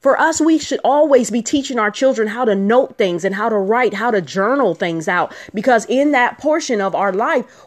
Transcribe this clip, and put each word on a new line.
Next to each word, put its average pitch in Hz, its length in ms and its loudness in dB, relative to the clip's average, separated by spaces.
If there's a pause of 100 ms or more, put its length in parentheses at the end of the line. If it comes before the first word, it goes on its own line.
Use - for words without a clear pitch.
For - 180 2
us, 311 220 0
we 320 180 4
should - 240 -6
always 277 480 4
be 233 100 -2
teaching 269 380 -4
our 214 140 0
children 226 340 0
how 226 180 -4
to 208 120 2
note 220 420 0
things 175 260 -2
and 196 120 -2
how 214 120 -2
to 220 80 -2
write, 208 380 0
how 220 160 -2
to 214 100 0
journal 196 540 0
things 165 320 -4
out, 175 260 -2 (220)
because 220 300 2
in 277 260 0
that 247 280 0
portion 302 420 -2
of 190 160 -2
our 190 160 0
life, 247 340 -2 (200)